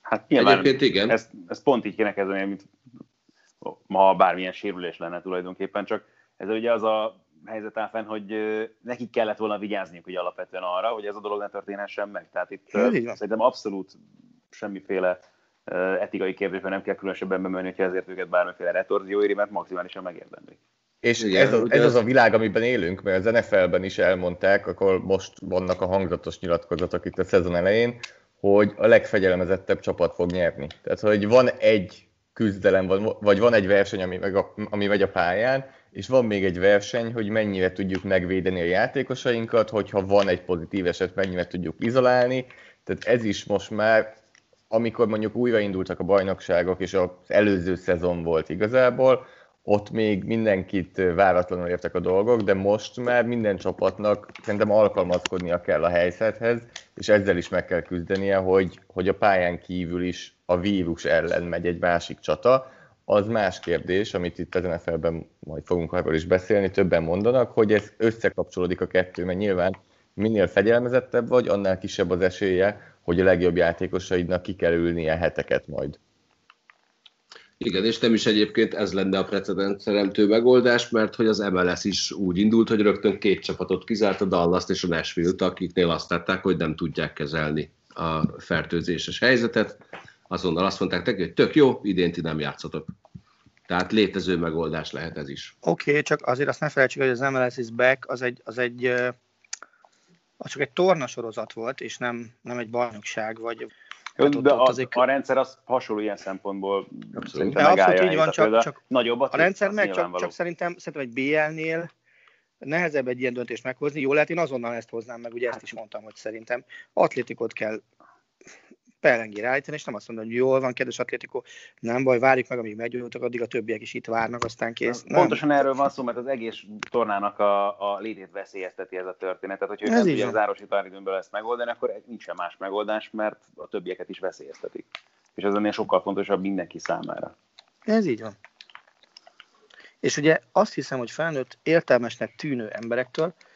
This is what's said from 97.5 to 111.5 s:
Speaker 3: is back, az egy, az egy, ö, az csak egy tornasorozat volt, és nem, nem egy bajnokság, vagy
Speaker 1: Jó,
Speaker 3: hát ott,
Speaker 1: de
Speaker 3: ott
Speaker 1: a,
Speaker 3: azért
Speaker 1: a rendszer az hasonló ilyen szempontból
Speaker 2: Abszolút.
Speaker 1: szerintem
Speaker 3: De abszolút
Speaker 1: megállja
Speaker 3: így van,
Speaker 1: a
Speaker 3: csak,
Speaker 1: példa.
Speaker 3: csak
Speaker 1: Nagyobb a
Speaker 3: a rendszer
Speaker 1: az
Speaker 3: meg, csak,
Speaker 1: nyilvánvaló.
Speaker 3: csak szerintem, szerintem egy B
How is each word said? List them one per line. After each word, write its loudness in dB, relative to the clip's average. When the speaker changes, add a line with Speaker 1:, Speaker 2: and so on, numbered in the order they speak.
Speaker 3:
is -8
back, 2
az -6
egy, -6
az -10
egy, -4
ö, 0
az -14
csak -6
egy -4
tornasorozat -2
volt, -8
és -12
nem, -8
nem -10
egy -10
bajnokság, -6
vagy -8
Speaker 1:
Jó, 4
Speaker 3:
hát 4
ott, -4
Speaker 1:
de 6
Speaker 3:
ott 2
Speaker 1:
a, 6
Speaker 3:
azért 2
Speaker 1:
a 4
rendszer 0
az -2
hasonló -4
ilyen -4
szempontból -6
Speaker 2:
Abszolút. -10
Speaker 1:
szerintem 0
Speaker 3:
De 8
abszolút 6
Speaker 1:
megállja 6
Speaker 3:
így 2
van, 4
Speaker 1:
a 0
Speaker 3:
csak, 2
Speaker 1:
példa. 4
Speaker 3:
csak -6
Speaker 1:
Nagyobb 0
a 2
Speaker 3:
a -2
rendszer 2
Speaker 1:
az -4
Speaker 3:
meg, 2
csak, -2
Speaker 1:
nyilvánvaló. -2
Speaker 3:
csak -6
szerintem, -6
szerintem -10
egy -16
B 0